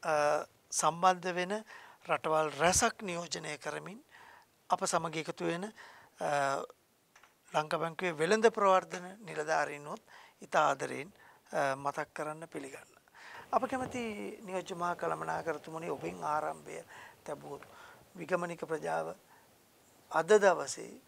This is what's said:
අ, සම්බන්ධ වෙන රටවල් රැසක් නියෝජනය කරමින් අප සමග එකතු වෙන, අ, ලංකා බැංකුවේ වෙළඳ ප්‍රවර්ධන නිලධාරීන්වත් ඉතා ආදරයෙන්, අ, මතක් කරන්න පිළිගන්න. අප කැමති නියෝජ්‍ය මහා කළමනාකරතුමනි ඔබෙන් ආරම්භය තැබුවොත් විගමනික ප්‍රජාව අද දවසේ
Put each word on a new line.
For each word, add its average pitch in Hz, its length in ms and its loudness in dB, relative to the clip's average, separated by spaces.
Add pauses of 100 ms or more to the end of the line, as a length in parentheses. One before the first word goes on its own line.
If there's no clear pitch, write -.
අ, 165 100 2 (540)
සම්බන්ධ 175 640 2
වෙන 180 220 -2 (500)
රටවල් 156 500 2
රැසක් 175 460 4
නියෝජනය 170 560 -6
කරමින් 156 440 -8 (680)
අප 180 120 2
සමග 170 360 0
එකතු 160 280 -4
වෙන, 170 180 -2 (540)
අ, 165 120 -2 (1200)
ලංකා 160 260 2
බැංකුවේ 165 340 -2
වෙළඳ 185 340 4
ප්‍රවර්ධන 180 580 4 (140)
නිලධාරීන්වත් 156 840 -2 (360)
ඉතා - 280 4
ආදරයෙන්, 139 440 0 (380)
අ, 139 280 0
මතක් 143 360 -4
කරන්න 156 360 -8
පිළිගන්න. 135 440 -12 (560)
අප 254 160 2
කැමති 254 400 -4 (360)
නියෝජ්‍ය 185 360 -6
මහා 175 200 -2
කළමනාකරතුමනි 160 920 -4
ඔබෙන් 165 320 -6
ආරම්භය 151 580 -2 (400)
තැබුවොත් 143 440 -12 (480)
විගමනික 175 500 -4
ප්‍රජාව 160 460 -2 (1040)
අද 160 200 2
දවසේ 160 600 6 (160)